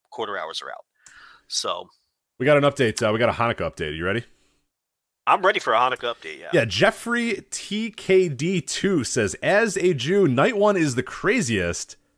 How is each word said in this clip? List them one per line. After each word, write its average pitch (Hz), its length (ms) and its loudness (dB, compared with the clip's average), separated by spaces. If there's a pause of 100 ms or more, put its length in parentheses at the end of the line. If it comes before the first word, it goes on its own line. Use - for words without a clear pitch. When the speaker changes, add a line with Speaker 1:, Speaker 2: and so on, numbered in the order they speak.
(120)
Speaker 1:
Quarter 104 260 -6
hours 82 240 -8
are 67 100 -12
out. - 120 -16 (640)
So 90 400 -4 (500)
Speaker 2:
We 123 80 -2
got 147 120 6
an 139 60 2
update. 135 440 0
Uh, 107 60 2
we 113 60 0
got 117 100 2
a - 20 2
Hanukkah 101 420 -2
update. 80 160 -6
Are 73 40 -6
you 80 120 -6
ready? 104 200 -2 (1000)
Speaker 1:
I'm 147 160 4
ready 208 160 4
for - 140 0
a 110 40 4
Hanukkah 123 360 0
update, 78 260 -16
yeah. 82 140 -14
Speaker 2:
Yeah, 147 120 2
Jeffrey 220 840 -2
T 214 420 -6
K 190 380 2
D 160 320 -2
two 185 420 -2
says, 107 380 -2
"As 196 360 2
a 175 180 2
Jew, 170 320 2
night 147 300 2
one 202 200 4
is 156 160 2
the 120 80 -2
craziest," 117 920 -2 (220)